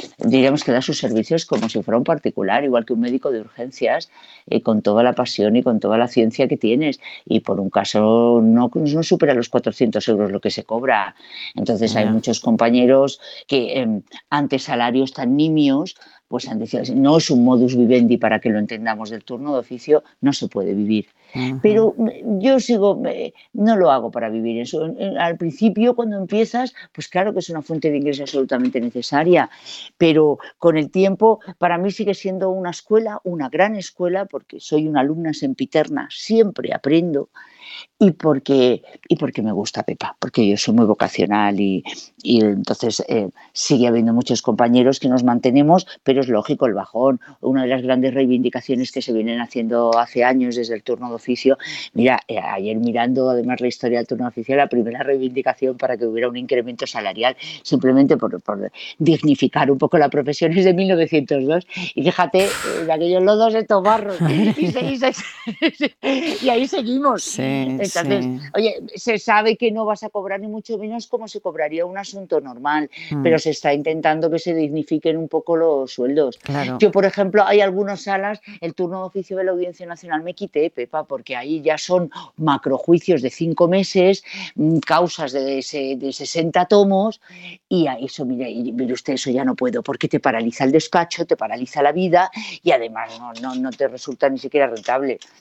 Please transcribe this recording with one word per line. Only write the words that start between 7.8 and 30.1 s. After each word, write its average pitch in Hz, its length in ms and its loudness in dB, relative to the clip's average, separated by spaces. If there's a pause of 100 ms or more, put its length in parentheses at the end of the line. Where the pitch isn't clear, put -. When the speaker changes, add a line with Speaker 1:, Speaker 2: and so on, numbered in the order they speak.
Speaker 1:
no, 117 320 4
no 156 300 0
supera 160 320 2
los 120 140 -2
cuatrocientos 113 580 0
euros 104 240 0
lo 98 80 -4
que 101 120 -2
se - 120 -8
cobra. 113 520 -2 (380)
Entonces 110 440 -2
hay 107 80 2
Speaker 2:
Ya. 107 60 2
Speaker 1:
muchos 113 280 0
compañeros 123 800 4 (260)
que, 135 360 -2
em, 110 200 -2 (280)
ante 143 280 0
salarios 131 560 0
tan 131 220 0
nimios, 151 600 2 (340)
pues 123 180 -6
han 113 120 -6
decidido, 113 360 -4
no 139 220 6
es 160 140 2
un 123 120 6
modus 127 320 4
vivendi, 120 420 6
para 110 220 0
que 120 100 -2
lo 107 100 0
entendamos, 110 500 -6
del 110 140 -12
turno 135 300 -8
de 131 60 0
oficio, 127 440 0 (180)
no 139 100 4
se 120 160 -4
puede 98 280 -2
vivir. 104 320 0 (260)
Speaker 2:
Ujú. 127 300 -4
Speaker 1:
Pero, 214 340 4
mm, 220 420 -2
yo 262 200 4
sigo, 202 480 2
eh, - 260 -6 (200)
no 220 220 2
lo 175 140 6
hago 120 220 2
para 113 180 -6
vivir. 113 300 -4
En 123 80 -6
su, 156 160 -4
en, 185 340 -6
al 170 200 -2
principio, 214 580 0
cuando 226 240 -4
empiezas, 220 560 -2 (180)
pues - 140 -14
claro 190 260 -2
que 185 60 -2
es 170 100 -8
una 160 140 -8
fuente 160 260 -2
de 147 80 0
ingreso 143 240 -2
absolutamente 127 580 -2
necesaria, 143 720 0 (480)
pero 156 400 4 (220)